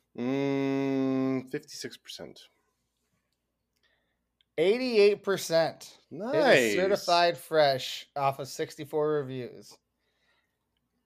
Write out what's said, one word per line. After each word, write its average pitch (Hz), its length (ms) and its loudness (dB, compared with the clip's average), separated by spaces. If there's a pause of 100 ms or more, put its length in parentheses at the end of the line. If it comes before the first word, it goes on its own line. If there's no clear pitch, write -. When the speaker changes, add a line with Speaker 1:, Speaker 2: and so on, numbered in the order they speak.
(160)
Speaker 1:
Mm, 135 1300 -2
fifty-six - 460 -12
percent. - 520 -20 (2000)
Speaker 2:
Eighty-eight 208 640 4
percent. 165 760 -2 (340)
It 302 140 2
is 175 140 8
Speaker 1:
Nice. 110 140 2
Speaker 2:
certified 175 640 2
fresh 143 760 0
off 139 220 -2
of 135 100 -10
sixty-four 151 640 -4
reviews. 127 640 -8 (1300)